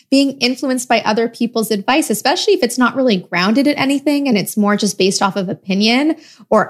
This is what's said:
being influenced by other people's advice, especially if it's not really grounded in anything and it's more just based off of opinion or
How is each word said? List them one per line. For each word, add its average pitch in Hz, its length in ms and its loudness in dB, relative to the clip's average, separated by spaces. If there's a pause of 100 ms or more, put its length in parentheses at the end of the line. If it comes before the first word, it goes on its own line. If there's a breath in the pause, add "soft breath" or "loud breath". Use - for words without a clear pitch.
being 269 300 2
influenced 254 500 -4
by 226 120 4
other 226 280 0
people's 226 420 -4
advice, 247 380 0
especially 269 440 0
if - 100 0
it's 240 140 -2
not 247 180 2
really 254 220 2
grounded 196 500 0
in 294 100 0
anything 277 500 0
and 233 100 2
it's - 200 -4
more 208 180 2
just 202 220 -2
based 190 240 0
off 196 160 0
of 185 100 -4
opinion 220 680 0 (340 loud breath)
or 214 200 2